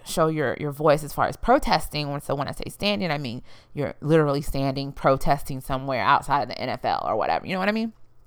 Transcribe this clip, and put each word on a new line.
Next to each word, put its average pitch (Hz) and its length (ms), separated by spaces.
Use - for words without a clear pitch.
show 160 240
your, 151 300
your 147 140
voice 151 320
as 139 80
far 127 140
as - 100
protesting. 156 760
When, 143 100
so - 140
when 139 140
I - 40
say - 160
standing, 202 420
I 147 80
mean 127 240
you're 135 280
literally 151 420
standing, 139 500
protesting 139 680
somewhere 135 420
outside 139 400
of 123 60
the - 100
N 131 100
F 107 160
L 95 220
or 98 100
whatever. 82 300
You - 60
know 185 80
what 196 80
I 208 40
mean? 226 200